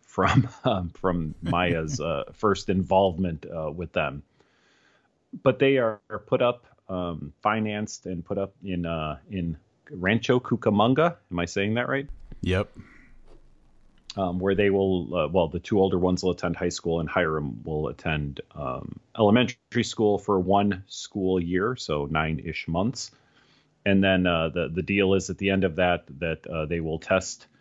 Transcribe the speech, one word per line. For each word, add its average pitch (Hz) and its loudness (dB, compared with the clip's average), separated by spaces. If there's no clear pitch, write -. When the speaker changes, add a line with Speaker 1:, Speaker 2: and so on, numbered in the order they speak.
Speaker 1:
from, 95 2
<laughs> - -20
um, 95 0
from 85 -2
Maya's, 85 0
uh, 73 -2
Speaker 2:
<laughs> - -18
Speaker 1:
first 98 0
involvement, 92 2
uh, 80 -6
with 82 -8
them. 71 -2
But 123 4
they 139 6
are, 110 0
are 107 -8
put 123 0
up, 123 0
um, 85 -6
financed 107 -2
and 87 -8
put 98 -4
up 98 -6
in, 87 -4
uh, 78 -4
in 85 -6
Rancho 110 2
Cucamonga. 123 2
Am 87 -4
I 85 0
saying 101 -2
that 123 -2
right? 139 -4
Speaker 2:
Yep. 92 -2
Speaker 1:
Um, 90 0
where 95 2
they 101 4
will, 95 0
uh, 80 2
well, 82 2
the 87 -4
two - 0
older 95 4
ones 92 2
will 92 2
attend 85 -2
high 87 -2
school, 85 -4
and 78 -4
Hiram 76 -2
will 78 -4
attend, 73 -6
um, 67 -8
elementary 117 4
school 107 0
for 98 0
one 98 2
school 92 -2
year, 92 -2
so 73 -4
nine-ish 80 -4
months. 95 -4
And 98 6
then, 95 4
uh, 82 2
the, 78 -2
the 85 -4
deal 98 2
is 95 0
at 92 -6
the 98 -2
end 95 2
of 80 0
that, 90 2
that, 80 -4
uh, 80 -4
they 85 -4
will 80 -4
test, - -2